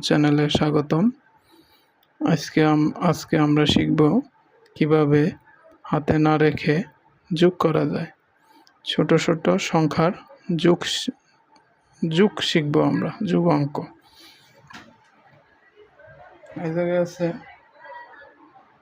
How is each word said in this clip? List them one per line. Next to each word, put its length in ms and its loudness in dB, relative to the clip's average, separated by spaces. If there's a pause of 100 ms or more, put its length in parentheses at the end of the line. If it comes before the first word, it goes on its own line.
চ্যানেলে 500 2
স্বাগতম। 540 0 (1160)
আজকে 440 0
আম-, 360 2
আজকে 380 -2
আমরা 280 2
শিখব 340 0 (760)
কিভাবে 460 2 (640)
হাতে 340 -2
না 200 2
রেখে 440 0 (480)
যোগ 260 2
করা 280 0
যায়। 260 -6 (760)
ছোট 300 0
ছোট 300 0 (120)
সংখ্যার 560 0 (440)
যোগ 280 2
শি-, 320 -8 (840)
যোগ 380 0
শিখব 400 -2
আমরা, 300 0 (120)
যোগ 260 0
অঙ্ক। 280 -2 (3000)
এই 80 -4
জায়গায় 300 -2
আছে 240 -6 (1600)